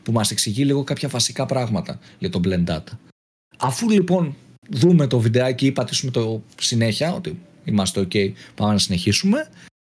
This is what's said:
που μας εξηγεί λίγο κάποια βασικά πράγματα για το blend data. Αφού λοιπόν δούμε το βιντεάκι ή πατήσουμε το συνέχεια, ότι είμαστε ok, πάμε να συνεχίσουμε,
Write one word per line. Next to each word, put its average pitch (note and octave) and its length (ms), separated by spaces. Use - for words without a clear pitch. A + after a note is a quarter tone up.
που - 80
μας A2+ 200
εξηγεί A2+ 340
λίγο C#3 180
κάποια C#3 260
βασικά B2+ 360
πράγματα A#2 540
για F#2+ 100
το F2+ 140
blend F2 220
data. E2 320
Αφού G#3+ 320
λοιπόν F3 460
δούμε D3 380
το B2 120
βιντεάκι B2 460
ή C3+ 60
πατήσουμε B2+ 400
το A2+ 320
συνέχεια, A#2 540
ότι - 260
είμαστε G2 460
ok, G2 220
πάμε G#2 160
να G#2+ 60
συνεχίσουμε, G#2+ 720